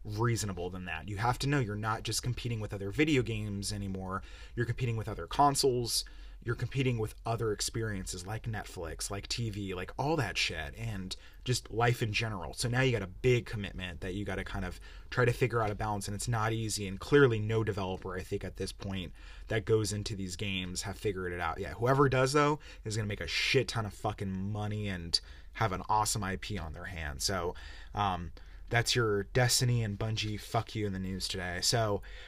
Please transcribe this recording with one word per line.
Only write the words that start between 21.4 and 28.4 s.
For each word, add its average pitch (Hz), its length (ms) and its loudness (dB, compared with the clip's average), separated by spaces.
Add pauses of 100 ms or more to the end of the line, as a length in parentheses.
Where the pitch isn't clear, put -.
out 82 180 -2
yet. 90 140 -4
Whoever 135 340 6
does, 131 240 4
though, 147 280 6 (260)
is 107 100 -4
gonna 110 100 0
make 101 160 -4
a 85 60 -4
shit - 400 2
ton 110 180 -2
of 98 80 -8
fucking 104 380 -4 (220)
money 104 340 -2
and 87 320 -2 (340)
have 107 200 2
an 90 160 -2
awesome 107 340 4
I 95 140 -2
P - 200 -6
on 80 140 -6
their 87 140 -10
hands. 76 400 -4
So, 90 280 0 (400)
um, 90 380 0 (380)